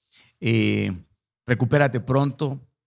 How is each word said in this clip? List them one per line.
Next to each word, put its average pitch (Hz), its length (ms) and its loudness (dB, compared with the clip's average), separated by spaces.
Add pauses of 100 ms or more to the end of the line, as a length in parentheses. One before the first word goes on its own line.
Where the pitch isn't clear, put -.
(400)
Eh, 104 520 0 (540)
recupérate 127 540 2
pronto, 135 680 -4 (180)